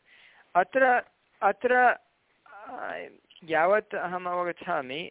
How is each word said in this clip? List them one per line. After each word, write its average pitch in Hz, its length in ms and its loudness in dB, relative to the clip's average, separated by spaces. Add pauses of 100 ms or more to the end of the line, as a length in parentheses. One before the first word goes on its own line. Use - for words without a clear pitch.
(540)
अत्र, 247 480 4 (400)
अत्र, 247 560 2 (480)
अ, 202 520 -12 (460)
यावत् 175 500 0
अहम् 180 320 -6
अवगच्छामि, 175 840 -6